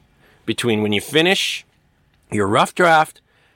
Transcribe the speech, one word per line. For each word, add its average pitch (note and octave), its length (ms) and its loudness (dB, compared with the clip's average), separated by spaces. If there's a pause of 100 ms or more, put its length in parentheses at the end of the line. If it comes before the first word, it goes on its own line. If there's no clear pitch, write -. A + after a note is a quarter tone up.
(460)
between A2 360 -2
when G#2 120 0
you G2+ 80 0
finish E3+ 640 -2 (680)
your G2+ 160 -2
rough C3+ 280 0
draft D#3+ 460 2 (340)